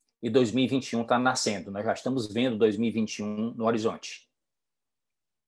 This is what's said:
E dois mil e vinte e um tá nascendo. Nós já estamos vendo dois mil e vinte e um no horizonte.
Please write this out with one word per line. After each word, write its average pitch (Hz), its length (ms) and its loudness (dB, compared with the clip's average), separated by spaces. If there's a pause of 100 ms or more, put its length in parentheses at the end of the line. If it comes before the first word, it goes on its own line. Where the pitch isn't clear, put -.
(220)
E 117 80 -2
dois 117 220 6
mil 127 140 2
e - 20 -2
vinte 127 240 -2
e 117 60 -2
um 117 80 0
tá 123 120 2
nascendo. 113 540 0
Nós 101 140 -6
já 107 80 0
estamos 123 340 -2
vendo 117 300 0
dois 107 180 4
mil 113 140 0
e - 20 -2
vinte 110 280 -2
e 104 40 -4
um 107 280 -4
no 117 120 -6
horizonte. 110 680 -2 (1200)